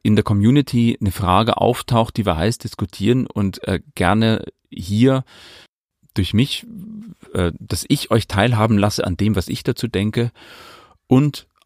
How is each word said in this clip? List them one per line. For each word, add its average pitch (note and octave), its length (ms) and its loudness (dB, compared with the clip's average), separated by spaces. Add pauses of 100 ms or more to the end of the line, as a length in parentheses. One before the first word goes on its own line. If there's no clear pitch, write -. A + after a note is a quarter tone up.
in G#2+ 140 2
der G#2+ 80 2
Community A#2 760 2
eine G2+ 140 -2
Frage G2+ 460 0
auftaucht, A2+ 580 0
die G#2+ 80 -2
wir F2 140 0
heiß G#2 200 0
diskutieren A2 680 -2
und, G2 420 -4
äh, F#2+ 120 -2 (140)
gerne G#2+ 500 2 (260)
hier A#2 540 2 (920)
durch F#2+ 200 -2
mich, C3 320 0 (680)
äh, F2 240 0
dass - 300 -6
ich - 220 0
euch A2+ 160 2
teilhaben A2 520 2
lasse G#2 280 0
an F#2 100 -2
dem, G#2 200 0
was F2+ 120 -2
ich - 140 -6
dazu B2 260 -4
denke, A2 440 -2 (720)
und C#3 400 2 (200)